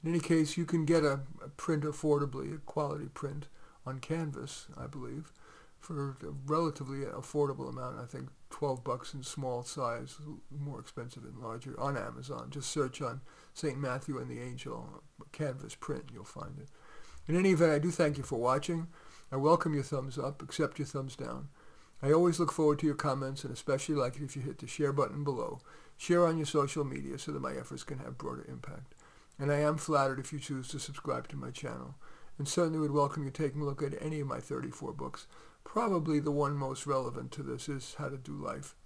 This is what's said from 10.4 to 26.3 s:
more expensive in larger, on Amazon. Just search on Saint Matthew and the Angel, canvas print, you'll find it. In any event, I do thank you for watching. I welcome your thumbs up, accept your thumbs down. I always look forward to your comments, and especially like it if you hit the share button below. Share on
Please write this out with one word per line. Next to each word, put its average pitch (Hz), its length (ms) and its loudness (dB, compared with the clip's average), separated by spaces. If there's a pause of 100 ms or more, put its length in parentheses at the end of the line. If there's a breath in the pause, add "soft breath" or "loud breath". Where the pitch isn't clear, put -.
more 143 280 -6
expensive 123 440 -10
in 120 180 -12
larger, 117 380 -8
on 139 180 2
Amazon. 123 540 -6
Just 139 180 -4
search 135 320 2
on 131 200 -2 (340 loud breath)
Saint 139 240 -2
Matthew 135 400 -2
and 127 100 -6
the 120 100 -6
Angel, 123 640 -8 (300)
canvas 139 420 -4
print, 127 400 -6
you'll - 100 -12
find - 360 -10
it. 139 80 -14 (600 loud breath)
In - 80 4
any 190 140 8
event, 165 220 8
I 147 80 6
do 165 100 4
thank 151 300 4
you 131 40 -4
for 123 140 -2
watching. 147 520 2 (420 loud breath)
I 135 60 0
welcome 160 360 6
your 143 80 2
thumbs 135 380 -4
up, 139 240 -4
accept 147 340 0
your 147 80 -2
thumbs 131 300 -4
down. 127 320 -6 (560 loud breath)
I 135 80 6
always 170 280 8
look 160 120 4
forward 147 280 6
to 160 60 2
your 147 100 4
comments, 135 480 0
and 131 80 -4
especially 135 440 0
like 127 220 2
it 143 60 -4
if 135 120 -6
you 135 80 -4
hit 139 160 -6
the 127 80 -8
share 139 260 2
button 143 300 2
below. 123 380 -2 (360 loud breath)
Share 175 300 6
on 165 100 4